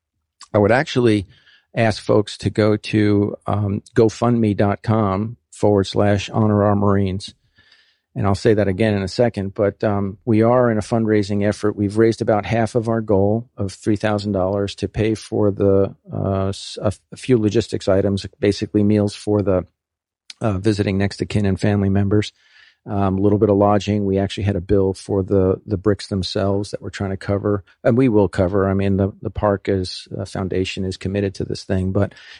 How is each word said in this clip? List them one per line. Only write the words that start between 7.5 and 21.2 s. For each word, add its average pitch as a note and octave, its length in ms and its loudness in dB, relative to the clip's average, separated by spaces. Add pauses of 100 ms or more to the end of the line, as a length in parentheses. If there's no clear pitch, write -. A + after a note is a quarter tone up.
And G#2+ 140 -4
I'll G2 80 2
say A#2 200 2
that G2+ 120 2
again G#2 260 0
in G2 100 0
a F#2 40 -4
second, G#2 460 -2
but, G2+ 320 -2
um, G2+ 400 -2
we A2 160 4
are A#2+ 280 4
in A2 80 0
a G#2+ 40 0
fundraising G#2 640 0
effort. G#2 300 -2
We've G#2 200 -2
raised A2+ 240 2
about G#2+ 240 0
half A2+ 300 0
of A#2 140 -2
our A2+ 100 -2
goal G#2+ 560 0
of G2 160 -6
three - 240 -2
thousand G#2 380 -2
dollars G2 420 -2
to - 140 -6
pay A2 260 -2
for G#2+ 340 -2
the, G2 460 2 (160)
uh, G2 380 -2
s-, - 320 -12
a, - 60 -2
f-, G2 120 -2 (140)
a - 20 -16
few B2+ 220 2
logistics G#2+ 500 -2
items, G2 380 2 (120)
basically G#2 460 0
meals G#2 320 2
for G#2 260 -2
the, F2+ 240 0 (760)
uh, G#2 160 0
visiting G2+ 400 0
next G2 240 -2